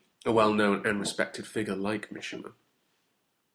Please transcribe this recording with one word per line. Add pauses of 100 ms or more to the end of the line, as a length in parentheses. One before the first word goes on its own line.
(260)
a
well-known
and
respected
figure
like
Mishima. (1040)